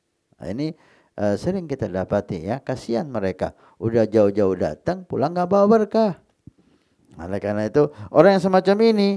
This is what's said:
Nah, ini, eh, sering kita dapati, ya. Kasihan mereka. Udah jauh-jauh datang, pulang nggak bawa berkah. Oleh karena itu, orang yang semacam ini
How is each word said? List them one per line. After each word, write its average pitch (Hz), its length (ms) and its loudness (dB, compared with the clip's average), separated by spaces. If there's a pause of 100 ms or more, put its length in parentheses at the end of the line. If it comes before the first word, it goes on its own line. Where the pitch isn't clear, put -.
(360)
Nah, 67 160 -14
ini, 151 240 -6 (400)
eh, 101 240 0
sering 185 240 -4
kita 135 240 -6
dapati, 92 560 -4
ya. 117 160 -6
Kasihan 160 480 -6
mereka. 95 480 -6 (240)
Udah 113 240 0
jauh-jauh 101 520 2
datang, 98 520 -6
pulang 131 240 -2
nggak 180 160 -4
bawa 202 200 4
berkah. 220 520 2 (960)
Oleh 92 240 -8
karena 104 240 -2
itu, 147 240 2 (240)
orang 196 240 6
yang 175 80 -2
semacam 190 320 2 (160)
ini 202 240 2